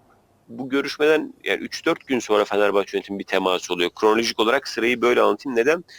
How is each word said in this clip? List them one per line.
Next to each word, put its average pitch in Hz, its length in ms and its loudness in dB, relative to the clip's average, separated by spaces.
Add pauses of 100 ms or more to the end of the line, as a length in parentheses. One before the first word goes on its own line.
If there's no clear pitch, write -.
(500)
Bu 120 200 -12
görüşmeden 147 640 0 (100)
yani 98 160 -2
üç - 260 -8
dört 165 220 -2
gün 127 120 0
sonra 104 260 2
Fenerbahçe 101 520 0
yönetimi 98 220 -8
bir 98 40 -8
temas 95 480 -2
oluyor. 87 240 0
Kronolojik 110 440 2
olarak 120 280 0
sırayı 117 340 -2
böyle 117 200 2
anlatayım. 110 360 0
Neden? 151 260 2 (140)